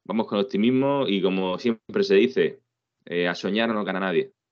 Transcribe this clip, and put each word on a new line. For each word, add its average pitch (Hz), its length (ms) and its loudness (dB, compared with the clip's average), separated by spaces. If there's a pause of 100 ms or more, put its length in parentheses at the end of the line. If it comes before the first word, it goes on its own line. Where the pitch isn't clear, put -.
vamos 107 240 -4
con 104 120 -2
optimismo 127 680 0
y 95 140 0
como 92 380 0
siempre 107 440 -2
se 98 120 4
dice, 95 440 2 (460)
eh, 87 220 -2
a 87 80 -2
soñar 107 340 -2
no 107 160 -2
gana 92 140 -4
nadie. 95 340 -2 (180)